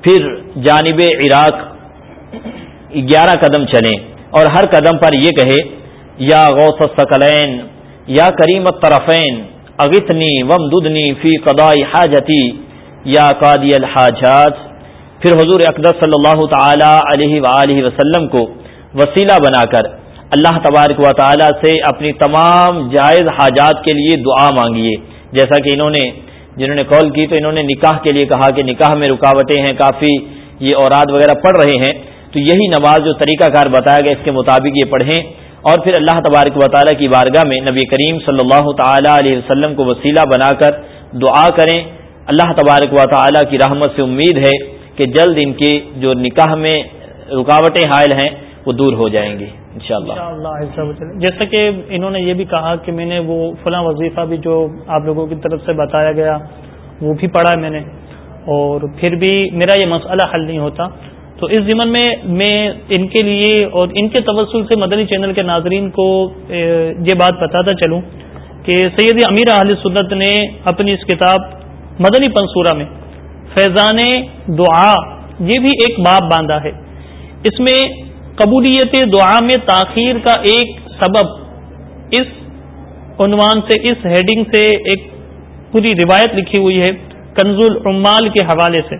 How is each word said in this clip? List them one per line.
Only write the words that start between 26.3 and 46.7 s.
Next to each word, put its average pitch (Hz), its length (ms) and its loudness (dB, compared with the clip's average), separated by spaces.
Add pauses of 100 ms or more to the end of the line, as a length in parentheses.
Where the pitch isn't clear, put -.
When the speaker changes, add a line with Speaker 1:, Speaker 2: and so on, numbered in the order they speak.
Speaker 1:
جنہوں 135 200 -4
نے 139 80 -2
کال 147 260 4
کی 151 160 -2
تو 143 120 -4
انہوں 156 200 -4
نے 156 60 -4
نکاح 147 400 0
کے 151 100 0
لیے 143 140 2
کہا 135 280 2
کہ 139 100 -2
نکاح 147 340 0
میں 143 80 0
رکاوٹیں 135 500 2
ہیں، 139 200 -2
کافی 143 360 0 (460)
یہ 139 220 0
اوراد 139 320 2
وغیرہ 147 280 4
پڑھ 185 180 4
رہے 143 220 2
ہیں، 139 100 0 (400)
تو 156 80 -4
یہی 175 300 2
نماز 147 340 2
جو 156 80 -2 (100)
طریقہ 156 300 2
کار 143 220 2
بتایا 143 300 4
گیا 143 120 0
اس - 80 -16
کے 147 80 -2
مطابق 131 480 0
یہ 131 100 0
پڑھیں، 139 280 -2 (440)
اور 165 220 2
پھر 185 120 0
اللہ 160 300 2
تبارک 143 300 2
و 139 160 4
تعالیٰ 147 260 2
کی 143 120 0
بارگاہ 131 380 2
میں 131 140 -2
نبی 131 260 -2
کریم 151 380 -2
صلی 135 160 0
اللہ 139 260 2 (100)
تعالی 139 340 2
علیہ 139 260 2
وسلم 139 360 -2
کو 139 100 -2
وسیلہ 143 460 0
بنا 135 300 2
کر 147 180 2 (440)
دعا 135 240 4 (100)
کریں۔ 165 220 2 (540)
اللہ 170 240 2
تبارک 143 380 2
و 135 160 4
تعالیٰ 143 400 2
کی 139 80 -2
رحمت 143 380 0
سے 147 60 -2
امید 139 360 0
ہے 139 160 2 (420)
کہ 131 140 -2
جلد 160 320 2
ان 139 180 -4
کے 147 120 2 (280)
جو 131 200 0
نکاح 156 360 0
میں 156 200 -2 (560)